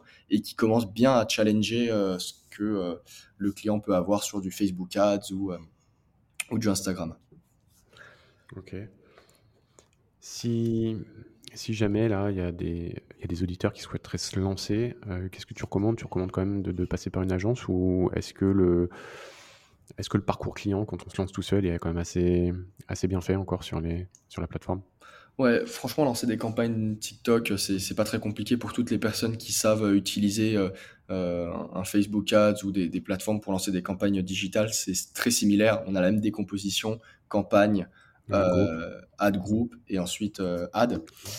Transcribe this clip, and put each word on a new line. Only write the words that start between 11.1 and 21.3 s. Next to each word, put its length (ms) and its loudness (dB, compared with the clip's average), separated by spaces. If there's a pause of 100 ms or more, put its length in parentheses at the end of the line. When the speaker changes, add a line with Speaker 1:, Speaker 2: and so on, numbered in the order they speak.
Speaker 2:
si 200 -6
jamais, 340 2
là, 240 0
il 60 -2
y 40 0
a 120 -2
des, 420 -4 (220)
il 40 -20
y 40 -8
a 20 -6
des 160 -4
auditeurs 300 -2
qui 80 -16
souhaiteraient 360 -8
se 220 -4
lancer, 560 -2 (140)
euh, 180 -4
qu'est-ce 180 -14
que 80 -14
tu 120 -8
recommandes ? 320 2
Tu 80 -10
recommandes 260 -2
quand 140 0
même 160 -2
de, 100 -2
de 140 -2
passer 240 -4
par 120 -2
une 120 0
agence 340 -2
ou 460 2
est-ce 200 -4
que 120 0
le, 440 6 (1080)
est-ce 120 -8
que 80 2
le 60 -2
parcours 300 -4
client, 320 -2
quand 200 -8
on 40 -16
se 120 -2
lance 100 -4